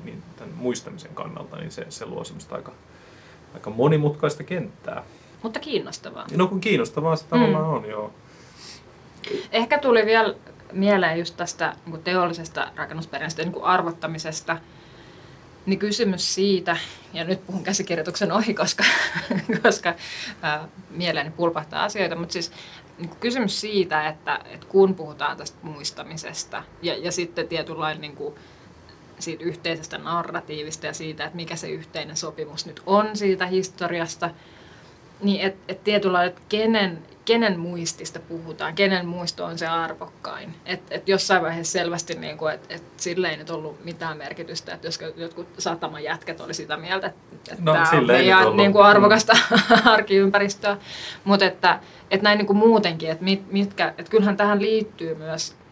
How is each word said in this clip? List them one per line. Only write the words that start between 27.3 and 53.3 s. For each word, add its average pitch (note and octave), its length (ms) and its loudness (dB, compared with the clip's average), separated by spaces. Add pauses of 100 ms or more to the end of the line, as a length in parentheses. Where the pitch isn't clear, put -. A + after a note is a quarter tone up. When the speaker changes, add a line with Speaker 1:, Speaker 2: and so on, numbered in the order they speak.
Speaker 2:
tietynlainen D#3 540 -6
niinku D3 340 -12 (840)
siitä D#3+ 240 -10
yhteisestä D#3+ 540 -6
narratiivista D#3 880 -6
ja D3 80 -6
siitä, D#3 320 -8
että D#3 100 -10
mikä E3 200 -8
se D#3+ 140 -10
yhteinen D#3 480 -10
sopimus D#3 480 -10
nyt E3 200 -16
on G#3 280 2
siitä F#3+ 320 0
historiasta, F3 840 -4 (920)
niin G3 200 0
et, F#3+ 140 -2 (120)
et F#3 160 -10
tietyllä G3+ 340 2
lailla, F3+ 120 4
että - 200 -16
kenen, G#3 500 2 (260)
kenen A3 340 4
muistista E3 600 -8
puhutaan, D#3+ 560 -10
kenen F#3 320 2
muisto F3 380 -6
on E3 120 -8
se E3 100 -4
arvokkain. E3 880 -8 (100)
Et, F#3 140 -8 (120)
et - 180 -6
jossain F#3+ 320 4
vaiheessa E3 300 -4
selvästi, E3+ 440 -4
niinku, D#3 320 -8
et, D3+ 220 -6
et - 140 -14 (140)
sille F3 320 -2
ei D#3 80 -6
nyt D#3 120 -14
ollut D#3 360 -10
mitään E3 320 -8
merkitystä, D#3+ 560 -12
että E3 140 -12
jos E3 120 -6 (160)
jotkut E3 320 -12 (100)
satamajätkät D#3+ 840 -6
oli D#3+ 120 -10
sitä D3 240 -8
mieltä, F3+ 300 -4
että - 520 -16
Speaker 1:
No, D#3+ 140 4
Speaker 2:
tää E3 80 4
on E3 60 4
Speaker 1:
sille C3 260 6
ei - 60 8
nyt - 80 6
Speaker 2:
meidän, F#3+ 180 10
Speaker 1:
ollut. - 120 4
Speaker 2:
niinku, G3+ 220 6
arvokasta G#3 540 10 (300)
<laughs> A3 220 8
arkiympäristöä. G3+ 920 4 (460)
Mut G3 180 4
että, F#3 380 4 (320)
et G3 100 2
näin G#3 160 6
niinku G3+ 160 2
muutenkin, G3 580 4
et D#3+ 100 -6
mit-, G3 300 0